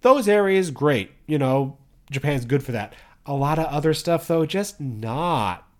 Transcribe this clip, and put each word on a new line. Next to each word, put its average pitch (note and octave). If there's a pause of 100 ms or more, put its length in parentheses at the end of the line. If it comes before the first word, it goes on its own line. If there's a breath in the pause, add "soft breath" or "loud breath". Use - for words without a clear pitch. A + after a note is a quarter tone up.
those B3+
areas, G3
great. C3+ (140)
You D3
know, C3+ (340)
Japan's C3+
good C3+
for B2+
that. G#2+ (320 loud breath)
A C#3
lot C#3+
of D#3+
other D3+
stuff, E3
though, E3
just G3
not A#2+ (120)